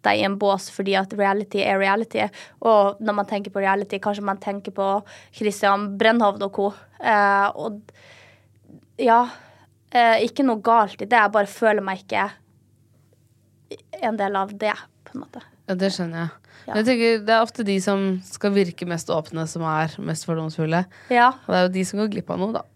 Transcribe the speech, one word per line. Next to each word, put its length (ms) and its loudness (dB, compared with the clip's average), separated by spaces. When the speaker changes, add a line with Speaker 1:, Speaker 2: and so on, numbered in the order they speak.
Speaker 1:
deg 160 2
i 60 2
en 120 -2
bås 320 0
fordi 260 -2
at 220 0
reality 480 0
er 140 0
reality. 500 -2
Og 400 4
når 140 -2
man 100 -2
tenker 260 -6
på 100 -4
reality, 380 -2
kanskje 220 -4
man 160 -4
tenker 340 -8
på 320 -2
Christian 640 0
Brennhovd 460 2
og 100 -6
co. 200 -2
Eh, 540 2
og 260 -10
ja, 320 4
eh, 320 6
ikke 160 -2
noe 160 2
galt 400 2
i 80 -8
det, 80 2
jeg 160 6
bare 160 2
føler 380 0
meg 180 -8
ikke 220 -2
en 160 -2
del 160 -2
av 220 -2
det, 160 -2
på 100 -18
en 80 -12
måte. 180 -20
Speaker 2:
Ja, 140 -4
det 160 0
skjønner 300 -6
jeg. 80 -8
Speaker 1:
Ja. 80 -8
Speaker 2:
Men 80 0
jeg 80 -2
tenker, 360 2
det 100 2
er 100 4
ofte 200 -6
de 160 0
som 220 0
skal 300 -2
virke 340 0
mest 240 -6
åpne, 340 -4
som 180 -8
er 280 -2
mest 240 -8
fordomsfulle. 560 -2
Speaker 1:
Ja. 180 6
Speaker 2:
Og 80 -2
det 60 4
er 80 4
jo 80 -6
de 100 -2
som 160 -4
går 120 -2
glipp 200 -6
av 80 -4
noe, 140 -4
da. 80 -6